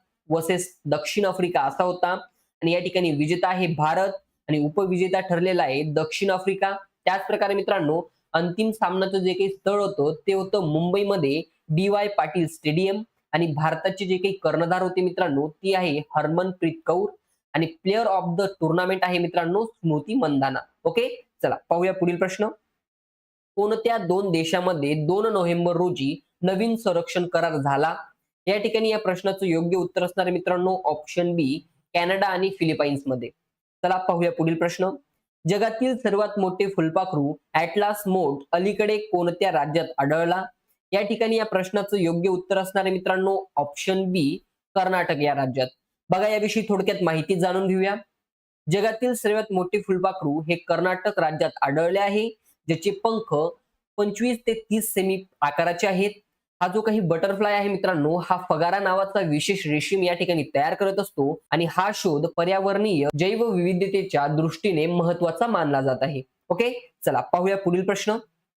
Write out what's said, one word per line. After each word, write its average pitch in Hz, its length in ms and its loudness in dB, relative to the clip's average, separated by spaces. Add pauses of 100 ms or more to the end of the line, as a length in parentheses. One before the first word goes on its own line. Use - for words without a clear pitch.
(280)
वर्सेस 165 560 -2
दक्षिण 151 400 0
आफ्रिका 180 360 0
असा 139 240 0
होता 180 260 0 (520)
आणि 165 100 2
या 175 80 2
ठिकाणी 175 300 0
विजेता 156 380 0
आहे 185 180 0
भारत 170 460 0 (360)
आणि 151 100 2
उपविजेता 180 640 0
ठरलेला 180 420 0
आहे 139 200 0
दक्षिण 156 480 -2
आफ्रिका. 196 460 0 (280)
त्याच 190 220 0
प्रकारे 202 280 0
मित्रांनो, 175 480 0 (300)
अंतिम 175 380 0
सामन्याचं 190 480 -2
जे 185 140 0
काही 190 160 0
स्थळ 196 320 -2
होतं 160 340 0 (120)
ते 196 60 2
होतं 190 280 0 (120)
मुंबईमध्ये 175 720 0 (260)
डीवाय 202 400 2
पाटील 160 380 0
स्टेडियम 185 560 0 (300)
आणि 165 140 2
भारताचे 160 600 -2
जे 185 100 0
काही 190 260 -2
कर्णधार 165 400 0
होते 185 180 -2
मित्रांनो, 165 480 0
ती 190 260 -2
आहे 175 240 0
हरमनप्रीत 165 720 -2 (140)
कौर 180 220 0 (440)
आणि 160 140 0 (200)
player 214 220 2
of 185 160 0
the 175 220 0 (160)
tournament 180 400 0
आहे 180 160 0
मित्रांनो 175 480 0
स्मृती 160 480 -2
मंधाना. 135 460 0 (240)
ओके, - 400 -2 (180)
चला 151 140 0 (120)
पाहूया 180 240 2
पुढील 175 240 0
प्रश्न. 190 320 -2 (1080)
कोणत्या 220 420 0
दोन 190 320 0
देशामध्ये 165 640 0
दोन 185 380 0
नोव्हेंबर 175 440 0
रोजी 165 440 -2 (220)
नवीन 202 340 0
संरक्षण 175 500 0
करार 165 300 0
झाला? 143 400 0 (500)
या 202 120 2
ठिकाणी 220 300 0
या 214 100 2
प्रश्नाचं 190 480 -2
योग्य 170 300 2
उत्तर 175 260 0
असणार 180 240 0
आहे 180 60 0
मित्रांनो, 180 520 0
ऑप्शन 175 480 -2
बी, 160 340 0 (280)
कॅनडा 180 320 2
आणि 185 240 0
फिलिपाईन्समध्ये. 139 800 -2 (540)
चला 180 140 2
पाहूया 175 360 2
पुढील 165 220 0
प्रश्न. 170 360 0 (580)
जगातील 226 480 0
सर्वात 208 420 0
मोठे 185 280 0
फुलपाखरू 160 680 0 (200)
ॲटलास 202 520 0
मोट 165 360 0 (100)
अलीकडे 208 440 2
कोणत्या 180 560 0
राज्यात 156 340 0 (120)
आढळला? 170 460 2 (480)
या 202 100 2
ठिकाणी 226 340 0
या 220 80 2
प्रश्नाचं 202 520 -2
योग्य 170 320 2
उत्तर 185 300 0
असणार 190 260 0
आहे 190 80 0
मित्रांनो, 190 640 0
ऑप्शन 185 560 -2
बी, 170 320 0 (300)
कर्नाटक 185 460 0
या 143 140 2
राज्यात. 131 340 -2 (420)
बघा, 190 180 2
याविषयी 214 400 0
थोडक्यात 185 340 0
माहिती 160 380 0
जाणून 185 260 0
घेऊया. 190 280 2 (760)
जगातील 220 440 0
सर्वात 214 380 -2
मोठे 185 280 0
फुलपाखरू 180 600 -2
हे 165 140 0
कर्नाटक 185 680 -2
राज्यात 156 300 0 (120)
आढळले 160 360 2
आहे, 202 300 0 (380)
ज्याचे 180 240 -2
पंख 226 440 -2 (600)
पंचवीस 220 500 0
ते 226 80 2
तीस 220 400 -2
सेमी 190 300 0 (160)
आकाराचे 175 460 0
आहेत. 196 240 2 (520)
हा 180 60 2
जो 202 120 0
काही 214 200 2
बटरफ्लाय 196 540 2
आहे 202 140 0
मित्रांनो, 180 480 0
हा 180 200 0 (120)
फगारा 170 300 2
नावाचा 196 420 0
विशेष 170 460 0
रेशीम 151 360 0
या 180 120 2
ठिकाणी 175 280 0
तयार 151 320 0
करत 196 240 0
असतो 156 520 -2
आणि 165 200 0
हा 190 240 0
शोध 156 320 0
पर्यावरणीय 190 800 2 (100)
जैवविविधतेच्या 185 1080 2
दृष्टीने 160 600 0
महत्त्वाचा 170 600 0
मानला 156 340 2
जात 131 200 0
आहे. 139 220 -2 (260)
ओके, 233 440 -2 (120)
चला 131 160 2
पाहूया 185 360 2
पुढील 180 280 0
प्रश्न. 202 320 0 (440)